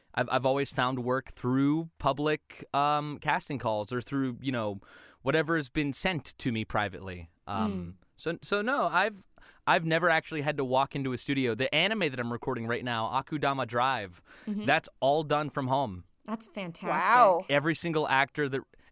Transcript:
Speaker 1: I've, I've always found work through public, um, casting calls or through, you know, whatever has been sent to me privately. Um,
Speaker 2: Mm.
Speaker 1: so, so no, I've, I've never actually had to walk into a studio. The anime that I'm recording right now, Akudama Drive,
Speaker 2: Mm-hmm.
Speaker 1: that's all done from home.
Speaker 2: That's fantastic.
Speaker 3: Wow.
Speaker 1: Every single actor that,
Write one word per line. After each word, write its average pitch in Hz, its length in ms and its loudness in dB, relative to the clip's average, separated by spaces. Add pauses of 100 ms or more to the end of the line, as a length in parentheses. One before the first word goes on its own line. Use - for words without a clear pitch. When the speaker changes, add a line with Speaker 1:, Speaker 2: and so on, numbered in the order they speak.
(140)
Speaker 1:
I've, 123 180 0
I've 131 140 2
always 135 260 0
found 127 280 0
work 123 300 -2
through 143 680 2
public, 143 760 -2
um, 147 480 0
casting 151 380 -2
calls 107 340 -2
or 123 80 -2
through, 131 400 -4
you 135 100 -4
know, 107 300 -4 (400)
whatever 156 360 2
has 147 120 -2
been 147 240 -2
sent - 460 -2
to - 120 -2
me 110 140 0
privately. 92 640 -4 (180)
Um, 202 260 -2
Speaker 2:
Mm. 90 200 -8 (240)
Speaker 1:
so, 165 260 -6
so 202 200 -2
no, 247 240 0
I've, 190 360 0 (460)
I've 165 160 4
never 165 240 2
actually 160 340 0
had 147 160 0
to 139 60 0
walk 131 320 2
into 135 160 -2
a 123 60 -4
studio. 135 360 0
The 127 200 -2
anime 196 240 2 (120)
that 127 100 -6
I'm 120 120 -4
recording 117 360 -4
right 117 160 -2
now, 113 280 -2
Akudama 139 540 -2
Drive, 117 560 -2 (260)
Speaker 2:
Mm-hmm. 208 160 -6
Speaker 1:
that's 151 240 2 (120)
all 143 240 4
done 147 260 0
from 139 160 -4
home. 123 380 -2 (200)
Speaker 2:
That's 220 240 -8
fantastic. 180 400 -10
Speaker 3:
Wow. 185 640 6
Speaker 1:
Every 143 240 2
single 156 340 -2
actor 139 400 2
that, 131 120 -4 (320)